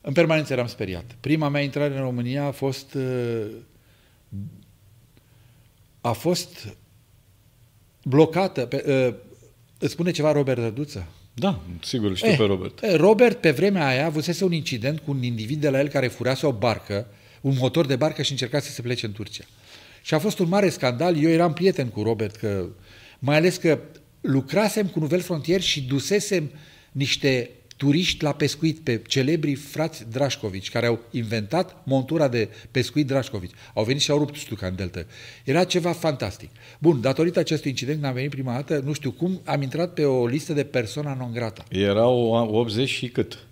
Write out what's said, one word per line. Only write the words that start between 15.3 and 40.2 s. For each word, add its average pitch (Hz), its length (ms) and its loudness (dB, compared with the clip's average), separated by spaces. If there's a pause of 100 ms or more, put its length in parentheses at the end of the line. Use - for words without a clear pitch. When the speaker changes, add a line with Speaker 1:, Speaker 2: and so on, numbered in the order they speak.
Speaker 1:
de 147 80 2
la 135 100 2
el 143 100 2
care 135 200 0
furase 127 380 -2
o 139 60 2
barcă, 104 540 -2 (340)
un 135 180 2
motor 131 280 2
de 135 100 0
barcă 151 260 0
și - 80 -2
încercase 131 400 -4
să - 120 -12
plece 120 240 -4
în 104 60 -6
Turcia. 101 320 -12 (580)
Și - 120 -2
a 156 40 4
fost 196 200 -2
un 170 100 2
mare 196 200 4
scandal. 143 540 0
Eu 160 80 6
eram 165 220 4
prieten 170 360 2
cu 104 140 -4
Robert, 110 340 0
că, 98 300 -2 (520)
mai 139 180 2
ales 175 200 4
că 151 220 2 (420)
lucrasem 196 680 0
cu 165 120 -4
Nouvelle 156 240 0
Frontier 170 380 -2
și - 220 -2
dusesem 151 680 -2 (420)
niște 131 580 0 (260)
turiști 160 480 2
la 147 80 0
pescuit, 151 460 0
pe 113 280 -2
celebrii 147 480 0
frați 156 560 -6
Drașcovici, 107 600 -4
care 117 160 0
au 117 120 2 (120)
inventat 117 720 -2
montura 135 440 2
de 117 200 0 (220)
pescuit 131 360 0
Drașcovici. 117 440 -2 (240)
Au 110 100 2
venit 139 180 0
și - 80 0
au 147 80 4
rupt 147 160 0
ștuca - 320 -8
în 92 100 -4
delta. 90 280 -6 (400)
Era 160 200 4
ceva 175 280 0
fantastic. 147 580 -4 (280)
Bun, 151 220 4
datorită 156 380 2
acestui 151 320 0
incident, 127 260 -4
când 147 120 -4
am 127 60 -4
venit 131 160 -4
prima 131 220 -6
dată, 139 320 -2
nu 147 80 -2
știu 139 180 -4
cum, 180 340 -4
am 143 180 -2
intrat 151 320 -4
pe 156 100 0
o 127 220 4